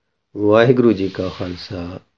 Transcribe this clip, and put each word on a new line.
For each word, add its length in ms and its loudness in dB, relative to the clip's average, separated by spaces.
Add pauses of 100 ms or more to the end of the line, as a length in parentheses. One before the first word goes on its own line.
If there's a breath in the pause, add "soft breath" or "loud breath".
(380)
ਵਾਹਿਗੁਰੂ 540 4
ਜੀ 180 -2
ਕਾ 200 -8 (100)
ਖਾਲਸਾ 600 -12 (180)